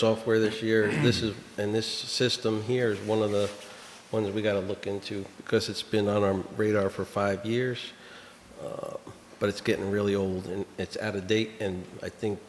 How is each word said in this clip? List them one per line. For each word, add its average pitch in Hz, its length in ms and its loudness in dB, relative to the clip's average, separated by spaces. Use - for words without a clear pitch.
our 113 80 4
software 110 240 2
this 107 220 2
year. 110 300 4
<clears throat> - 100 2
This 117 220 4
is, 104 120 -2
and 104 160 0
this 110 140 0
system - 760 0
here 123 280 2
is 101 80 -2
one 107 240 2
of 104 80 2
the 101 180 2
ones 110 200 0
we 107 100 -2
gotta 104 180 2
look 98 280 -4
into 101 360 -6
because - 320 0
it's - 140 -6
been 104 240 2
on 104 160 4
our 98 100 6
radar 107 320 4
for 95 160 -4
five 101 400 0
years. 120 320 0
Uh, - 360 -8
but 104 100 2
it's - 120 -4
getting 98 300 0
really 101 240 4
old 95 320 0
and 95 180 -4
it's 92 180 -6
out 107 180 -2
of 92 120 -4
date, 110 320 2
and 92 260 -2
I 92 80 -8
think, 101 400 -4